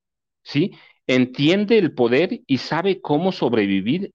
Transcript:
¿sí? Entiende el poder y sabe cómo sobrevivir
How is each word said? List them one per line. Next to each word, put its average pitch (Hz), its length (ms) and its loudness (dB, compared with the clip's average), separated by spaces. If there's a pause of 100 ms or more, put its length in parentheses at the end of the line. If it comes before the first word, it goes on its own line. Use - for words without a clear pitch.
(440)
¿sí? 151 280 -2 (360)
Entiende 151 720 2
el 185 140 0
poder 135 540 0
y 131 120 0
sabe 180 420 -2
cómo 170 320 -2
sobrevivir 113 840 -2